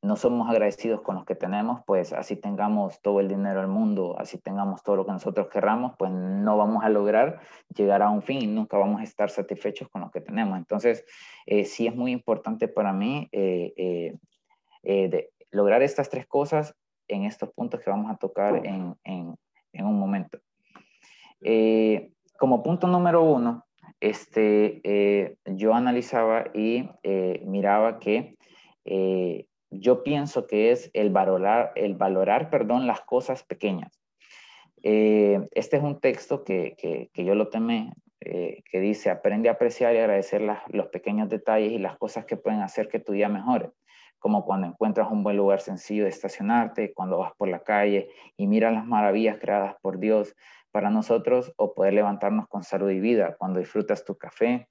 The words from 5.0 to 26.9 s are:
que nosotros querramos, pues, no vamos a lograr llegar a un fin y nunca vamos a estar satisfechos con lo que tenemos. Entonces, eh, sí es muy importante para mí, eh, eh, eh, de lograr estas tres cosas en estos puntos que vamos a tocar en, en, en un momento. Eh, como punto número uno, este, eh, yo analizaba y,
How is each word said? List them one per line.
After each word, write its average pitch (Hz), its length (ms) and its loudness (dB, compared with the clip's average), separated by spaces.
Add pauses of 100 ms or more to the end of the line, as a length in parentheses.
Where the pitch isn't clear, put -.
que 98 60 -6
nosotros 95 380 -4
querramos, 110 500 0
pues, 95 100 -2
no 95 460 0
vamos 107 300 2
a 110 40 4
lograr 107 520 2 (340)
llegar 101 260 4
a 104 80 4
un 104 120 0
fin 135 200 -4
y 110 60 -2
nunca 107 300 -2
vamos 101 240 0
a - 20 -8
estar 104 260 -4
satisfechos 101 600 -6
con 98 120 -10
lo 90 80 -12
que 90 120 -10
tenemos. 107 360 -4
Entonces, 110 460 -2 (440)
eh, 104 180 2
sí - 200 -4
es 113 100 -2
muy 123 180 -2
importante 113 560 -4
para 104 240 -2
mí, 123 400 -4
eh, 92 420 -2
eh, 87 420 -4 (680)
eh, 95 260 2
de 85 220 -4 (200)
lograr 101 300 4
estas 143 280 0
tres 131 180 -8
cosas 151 480 -2 (340)
en 101 160 -4
estos - 260 -8
puntos 120 300 -6
que - 80 -6
vamos 107 200 -2
a 107 60 -6
tocar 101 500 -2
en, 92 380 -6
en, 87 320 -10 (380)
en 98 120 -6
un 104 140 2
momento. 98 400 -4 (1000)
Eh, 110 720 4 (240)
como 127 260 4
punto 175 240 0
número 175 340 6
uno, 120 440 2 (340)
este, 104 880 2
eh, 101 580 2
yo 98 300 0
analizaba 120 800 0
y, 113 360 -2 (140)